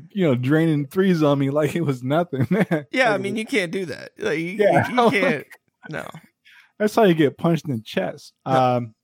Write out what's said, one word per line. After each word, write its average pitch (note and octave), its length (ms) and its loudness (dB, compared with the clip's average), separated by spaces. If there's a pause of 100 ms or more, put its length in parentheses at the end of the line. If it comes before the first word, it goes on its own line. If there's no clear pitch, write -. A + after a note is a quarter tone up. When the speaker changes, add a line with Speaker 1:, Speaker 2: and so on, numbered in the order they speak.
(120)
Speaker 1:
you G3 140 -2
know, C#3 80 4
draining D3 520 2
threes F#3 360 0
on C#3+ 160 4
me C#3 120 0
like D3 260 -2
it E3+ 60 -2
was C3+ 200 -2
nothing, C3+ 460 -2
<laughs> - 20 -20
man." F3 400 0
Speaker 2:
Yeah, C4 200 2
I - 20 2
Speaker 1:
Like, G3 80 -2
Speaker 2:
mean, G3 160 -6
you A3 80 -4
can't G3+ 260 -2
do F#3+ 140 -6
that. A2+ 340 -12
Like, D#3 200 -4
you, E3 80 -6 (120)
Speaker 1:
Yeah. G3 300 4
<laughs> - 20 -10
Speaker 2:
you, B3 140 2
you A3+ 60 4
can't. F3 360 0 (440)
No. - 180 -8 (720)
Speaker 1:
That's G#3+ 160 0
how A#3 100 4
you F#3 80 6
get D#3 240 2
punched E3 320 -2
in C3 80 -4
the A2 60 -8
chest. - 500 -8 (140)
Speaker 2:
No. C3+ 80 -2
Speaker 1:
Um, B2 500 0